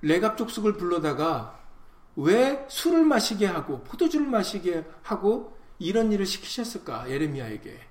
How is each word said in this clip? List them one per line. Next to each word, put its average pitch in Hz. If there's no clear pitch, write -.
레갑 185
족속을 214
불러다가 151
왜 240
술을 330
마시게 220
하고 156
포도주를 311
마시게 185
하고 214
이런 214
일을 196
시키셨을까, 131
예레미야에게? 131